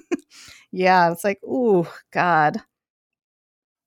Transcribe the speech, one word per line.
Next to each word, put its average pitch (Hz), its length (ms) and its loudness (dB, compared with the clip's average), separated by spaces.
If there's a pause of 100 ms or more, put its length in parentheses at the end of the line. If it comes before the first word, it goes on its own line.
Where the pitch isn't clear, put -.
(760)
Yeah, 185 360 2
it's 170 120 -8
like, 202 200 -4
"Ooh, 220 420 0 (260)
God." 160 460 0 (1300)